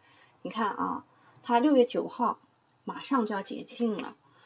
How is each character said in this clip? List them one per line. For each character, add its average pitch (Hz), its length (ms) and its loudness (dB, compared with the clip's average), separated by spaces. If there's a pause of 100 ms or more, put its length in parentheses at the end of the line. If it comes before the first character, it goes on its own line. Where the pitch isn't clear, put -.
(420)
你 226 80 -8
看 214 200 -2
啊， 180 340 -6 (380)
他 240 160 4
六 285 160 6
月 247 100 8
九 - 220 -2
号 - 320 -2 (460)
马 - 180 -10
上 247 240 2
就 214 80 -4
要 196 80 -4
解 - 220 -10
禁 226 320 -4
了， - 200 -10 (300)